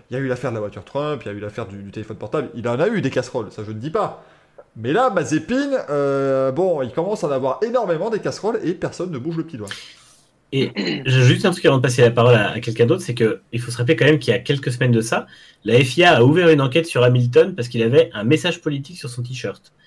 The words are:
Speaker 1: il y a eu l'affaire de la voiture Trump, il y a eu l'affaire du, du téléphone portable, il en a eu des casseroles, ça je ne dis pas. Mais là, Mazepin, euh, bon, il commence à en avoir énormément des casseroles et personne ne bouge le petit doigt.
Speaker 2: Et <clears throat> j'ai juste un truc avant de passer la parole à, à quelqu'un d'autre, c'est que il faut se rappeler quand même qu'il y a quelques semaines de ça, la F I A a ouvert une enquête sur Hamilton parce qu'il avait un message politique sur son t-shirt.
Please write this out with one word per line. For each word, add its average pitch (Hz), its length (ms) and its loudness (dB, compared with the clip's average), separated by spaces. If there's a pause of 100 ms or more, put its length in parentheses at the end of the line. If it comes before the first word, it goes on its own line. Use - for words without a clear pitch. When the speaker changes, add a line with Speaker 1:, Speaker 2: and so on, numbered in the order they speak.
(100)
Speaker 1:
il 123 40 -8
y - 20 -6
a 135 40 -4
eu 135 60 -4
l'affaire 127 240 -4
de 117 40 -6
la 110 60 -6
voiture 101 240 -10
Trump, 147 400 -6
il - 40 -10
y - 20 -8
a 101 40 -10
eu 104 60 -10
l'affaire 104 260 -10
du, 101 160 -16
du 101 80 -16
téléphone 107 260 -12
portable, 120 380 -6
il 113 120 -8
en 120 140 -2
a 175 80 2
eu 220 140 -2
des 135 80 0
casseroles, - 420 -6
ça 113 120 -14
je 104 80 -12
ne 110 60 -10
dis 127 120 -8
pas. 196 340 -6 (500)
Mais 117 200 -4
là, 254 160 2
Mazepin, 185 580 -2 (220)
euh, 139 600 0
bon, 160 300 0
il 123 120 -4
commence 190 320 -4
à - 20 -2
en 147 40 -2
avoir 131 320 -2
énormément 214 460 -2
des 220 120 -4
casseroles 196 440 -4
et 160 80 -2
personne 175 380 -8
ne 147 80 -8
bouge 160 180 -6
le 160 80 -4
petit 160 140 -14
doigt. 104 100 -12 (840)
Speaker 2:
Et 131 220 0
<clears throat> 170 300 -4
j'ai 127 200 4
juste 123 200 4
un 196 60 4
truc 175 160 -4
avant 139 100 4
de 123 60 2
passer 131 180 0
la 117 100 8
parole 120 260 6
à, 101 160 0
à 104 80 -6
quelqu'un 117 260 0
d'autre, 180 160 0
c'est 135 120 -6
que 113 280 0 (100)
il 120 80 -6
faut 120 100 -10
se - 60 -10
rappeler 123 200 0
quand 135 100 2
même 151 120 4
qu'il - 140 -2
y 104 40 2
a - 20 -2
quelques 139 340 -4
semaines 123 200 0
de 113 100 4
ça, 185 240 -4 (380)
la 110 140 4
F 135 200 2
I 170 60 6
A 175 120 8
a 117 60 6
ouvert 165 260 6
une 151 140 6
enquête 160 240 0
sur 127 160 0
Hamilton 123 520 4
parce - 140 -6
qu'il 117 140 -2
avait 143 320 4
un 104 100 -4
message 156 380 0
politique 147 340 -6
sur - 140 -12
son 127 120 -10
t-shirt. 120 500 -10 (140)